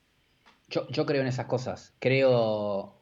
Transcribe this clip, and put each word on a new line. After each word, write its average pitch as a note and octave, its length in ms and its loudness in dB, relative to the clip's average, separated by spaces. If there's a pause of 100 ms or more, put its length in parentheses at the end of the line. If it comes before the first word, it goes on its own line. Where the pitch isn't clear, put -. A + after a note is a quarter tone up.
(680)
Yo, C#3 200 -6
yo C#3+ 180 -4
creo C#3+ 160 0
en C3 60 -2
esas B2+ 180 -4
cosas. - 520 -6
Creo, A2+ 1040 2